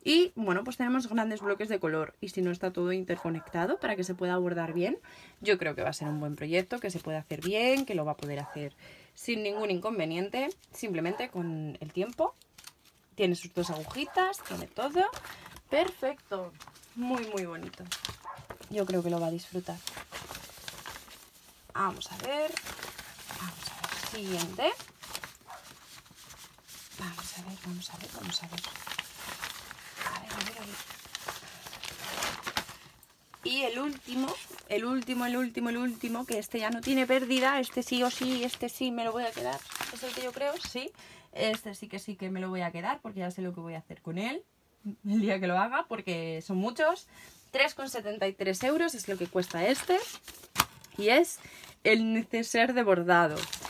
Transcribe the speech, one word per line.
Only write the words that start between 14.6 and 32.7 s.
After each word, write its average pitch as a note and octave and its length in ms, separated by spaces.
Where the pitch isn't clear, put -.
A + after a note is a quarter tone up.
todo. D4 380
Perfecto. C4+ 840
Muy, A#3+ 320
muy G3 180
bonito. E3 380
Yo G3+ 160
creo F#3 180
que E3+ 60
lo E3+ 120
va E3 80
a - 20
disfrutar. F3 480
Vamos F#3+ 360
a F#3+ 80
ver. D4 320
Vamos - 300
a - 100
ver. - 120
Siguiente. F#3+ 520
Vamos F3 400
a F3+ 60
ver, F#3+ 200
vamos F3+ 260
a F3 60
ver, F3+ 180
vamos F3 280
a E3+ 60
ver. E3+ 120
A - 140
ver, A3 120
a A3 40
ver, G3+ 220
a - 20
ver. G3+ 160